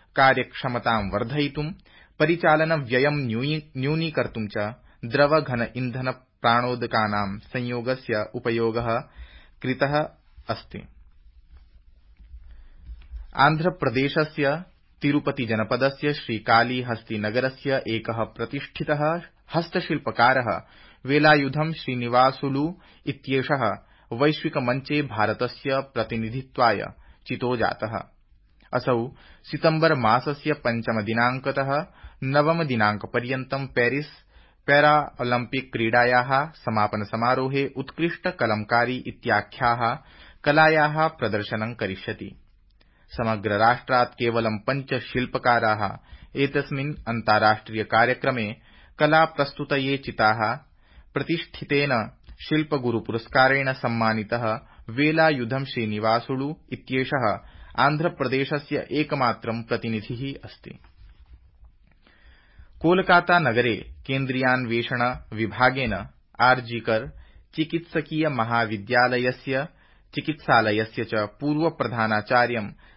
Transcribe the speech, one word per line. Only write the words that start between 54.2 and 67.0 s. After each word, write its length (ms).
वेलायुधं 720
श्रीनिवासुलु 920
इत्येषः 640
आन्ध्रप्रदेशस्य 1120
एकमात्रं 720
प्रतिनिधिः 840
अस्ति। 300
कोलकाता 580
नगरे 560
केन्द्रीयान्वेषण 1080
विभागेन 720
आर्जीकर 680